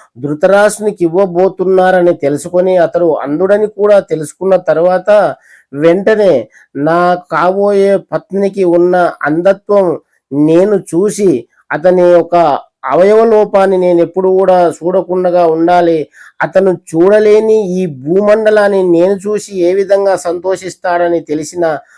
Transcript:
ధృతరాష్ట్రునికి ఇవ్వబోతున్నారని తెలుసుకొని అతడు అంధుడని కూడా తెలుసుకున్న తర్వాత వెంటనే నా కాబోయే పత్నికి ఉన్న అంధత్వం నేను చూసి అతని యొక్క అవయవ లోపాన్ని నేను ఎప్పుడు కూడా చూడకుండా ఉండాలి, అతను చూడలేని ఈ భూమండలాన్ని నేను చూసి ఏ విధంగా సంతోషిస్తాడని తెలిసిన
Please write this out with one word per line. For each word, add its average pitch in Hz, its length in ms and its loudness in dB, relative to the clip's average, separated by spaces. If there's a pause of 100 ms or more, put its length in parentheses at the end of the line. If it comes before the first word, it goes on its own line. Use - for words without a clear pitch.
(180)
ధృతరాష్ట్రునికి 190 840 0
ఇవ్వబోతున్నారని 185 1120 0
తెలుసుకొని 170 600 -2
అతడు 170 380 0
అంధుడని 180 520 -2
కూడా 208 340 2
తెలుసుకున్న 175 560 -4
తర్వాత 180 800 0 (380)
వెంటనే 175 760 0 (280)
నా 170 380 0 (180)
కాబోయే 196 640 0
పత్నికి 190 680 -4
ఉన్న 175 480 0 (100)
అంధత్వం 175 800 -2 (320)
నేను 165 440 2
చూసి 175 720 -2 (240)
అతని 180 300 2
యొక్క 175 340 2 (480)
అవయవ 190 400 2
లోపాన్ని 202 540 2
నేను 180 240 2
ఎప్పుడు 185 260 -2
కూడా 185 400 2
చూడకుండా 175 800 -2
ఉండాలి, 165 640 0 (340)
అతను 190 280 0
చూడలేని 214 960 2
ఈ 185 180 -4
భూమండలాన్ని 202 960 0
నేను 175 320 2
చూసి 202 400 -8
ఏ 180 200 0
విధంగా 196 420 0
సంతోషిస్తాడని 175 1040 -4
తెలిసిన 156 580 -6 (200)